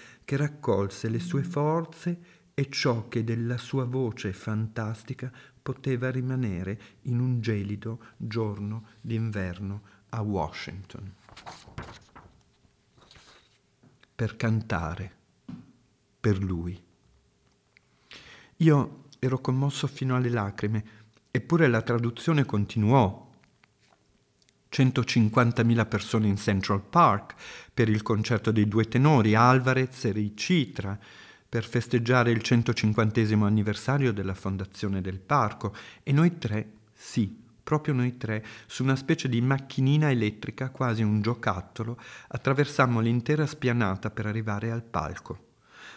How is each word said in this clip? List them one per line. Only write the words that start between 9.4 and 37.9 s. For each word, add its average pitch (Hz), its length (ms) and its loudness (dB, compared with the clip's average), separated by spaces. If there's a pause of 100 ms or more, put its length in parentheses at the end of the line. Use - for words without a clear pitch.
a 113 100 -6
Washington. 95 920 -6 (3000)
Per 110 220 -4
cantare, 101 720 -2 (1120)
per 98 200 2
lui. 90 400 -4 (1800)
Io 147 440 4 (220)
ero 131 160 0
commosso 135 480 -2
fino 131 300 -2
alle 123 100 2
lacrime, 107 560 -2 (480)
eppure 160 380 2
la 113 120 4
traduzione 120 640 2
continuò. 107 880 2 (1400)
Centocinquantamila 117 1200 4
persone 110 420 0
in 101 80 2
Central 98 460 0
Park 127 540 2 (380)
per 117 140 2
il 107 140 2
concerto 110 500 0
dei 104 160 4
due 110 220 2
tenori, 123 440 6
Alvarez 127 720 4
e 117 80 0
Ricitra, 104 880 -2 (480)
per 113 160 -4
festeggiare 120 680 2
il 110 100 2
centocinquantesimo 110 1040 2
anniversario 107 640 0
della 95 220 -4
fondazione 98 680 -6
del 92 200 -6
parco. 107 540 -2 (300)
E - 80 -2
noi 170 260 4
tre, 107 360 -6 (200)
sì, - 400 -4 (300)
proprio 151 300 -2